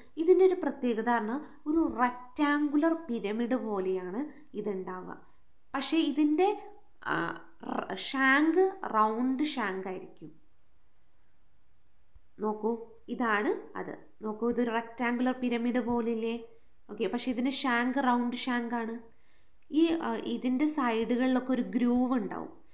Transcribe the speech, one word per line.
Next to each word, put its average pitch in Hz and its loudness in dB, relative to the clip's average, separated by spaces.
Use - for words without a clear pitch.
ഇതിൻ്റെ 349 6
ഒരു 359 6
പ്രത്യേകത 240 0
പറഞ്ഞാൽ 233 0
ഒരു 320 2
rectangular 294 2
pyramid 226 -2
പോലെയാണ് 190 -2
ഇതുണ്ടാവുക. 185 -6
പക്ഷേ 277 -2
ഇതിൻ്റെ, 302 4
ആ, 151 -2
റ-, - -4
shank 285 4
round 233 2
shank 202 -2
ആയിരിക്കും. 185 -12
നോക്കൂ, 214 -2
ഇതാണ് 233 0
അത്. 185 -8
നോക്കൂ, 214 -4
ഇതൊരു 233 0
rectangular 240 -2
pyramid 240 0
പോലില്ലേ? 233 -2
ഓക്കെ, 214 -4
പക്ഷേ 240 -4
ഇതിൻ്റെ 254 0
shank 247 0
round 240 2
shank 240 -2
ആണ്. 226 -4
ഈ, 302 4
ആ, - -4
ഇതിൻ്റെ 254 0
സൈഡുകളിലൊക്കെ 254 2
ഒരു 247 0
groove 247 2
ഉണ്ടാവും. 170 -4